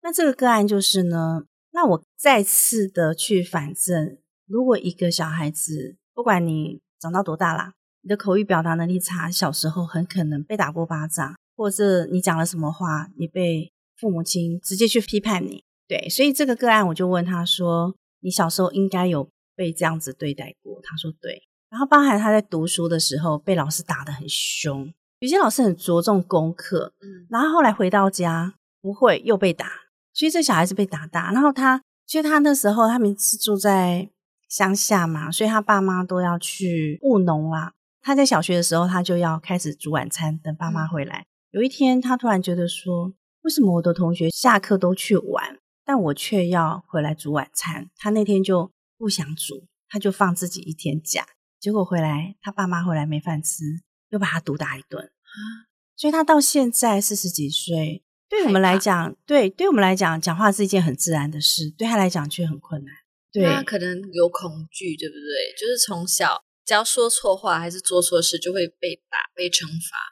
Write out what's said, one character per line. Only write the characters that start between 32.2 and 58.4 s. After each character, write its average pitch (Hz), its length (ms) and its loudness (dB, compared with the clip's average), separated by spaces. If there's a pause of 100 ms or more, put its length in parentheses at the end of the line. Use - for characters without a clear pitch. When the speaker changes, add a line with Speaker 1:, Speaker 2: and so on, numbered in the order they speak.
Speaker 1:
实 - 20 0
他 302 160 4
那 294 140 6
时 240 160 4
候 220 200 4
他 247 100 2
们 202 180 2
是 - 200 0
住 208 180 0
在 190 540 2 (400)
乡 196 260 2
下 190 320 2
嘛， 156 240 -4
所 220 160 0
以 - 20 2
他 220 120 2
爸 202 180 4
妈 185 240 0
都 180 160 -2
要 175 180 0
去 165 640 -4
务 254 180 4
农 160 300 2
啦。 160 220 -4 (300)
他 277 120 0
在 277 120 6
小 220 160 4
学 175 160 0
的 175 40 2
时 170 140 0
候 170 100 4
他 180 160 0
就 175 160 0
要 165 220 0
开 180 180 -4
始 151 160 -4
煮 147 180 -8
晚 147 180 -2
餐， 156 280 -4
等 156 200 -8
爸 165 120 -6
妈 160 160 -2
回 160 200 -4
来。 - 160 -10
Speaker 2:
嗯。 - 40 -20 (260)
Speaker 1:
有 202 120 0
一 269 60 2
天 254 320 2
他 254 160 0
突 247 100 -2
然 190 140 2
觉 180 120 -2
得 175 140 -2
说 175 460 -6 (300)
：“为 320 60 -2
什 311 120 0
么 185 140 6
我 170 60 2
的 170 120 2
同 170 200 0
学 165 160 0
下 226 300 2
课 196 180 0
都 185 180 2
去 196 220 0
玩， - 400 -4 (260)
但 277 180 0
我 151 120 0
却 180 340 -2
要 170 400 0
回 160 140 -2
来 151 120 0
煮 151 200 -6
晚 143 200 -2
餐？” 170 440 -8
他 208 140 -2
那 214 120 2
天 202 180 2
就 190 300 0 (260)
不 220 120 -4
想 175 160 -4 (100)
煮， 139 320 -12 (220)
他 208 100 -6
就 196 100 0
放 190 240 2
自 180 140 -6
己 180 140 -10
一 160 120 -10
天 156 280 -4
假。 - 240 -6 (340)
结 202 120 -4
果 208 120 0
回 180 160 0
来， 156 400 -2
他 202 120 -12
爸 190 160 -4
妈 175 160 -2
回 175 120 0
来 151 100 -2
没 151 140 -2
饭 156 220 -6
吃， - 220 -6 (460)
又 208 100 -4
把 190 80 -2
他 165 120 -2
毒 147 160 -6
打 143 220 -8
一 139 100 -16
顿。 - 160 -12
Speaker 2:
啊。 - 360 -20 (560)
Speaker 1:
所 - 120 -2
以 302 40 2
他 320 120 2
到 302 160 6
现 269 320 2
在 208 300 2
四 208 140 -2
十 185 140 -4
几 147 200 -4
岁， 156 540 -4 (260)
对 415 160 0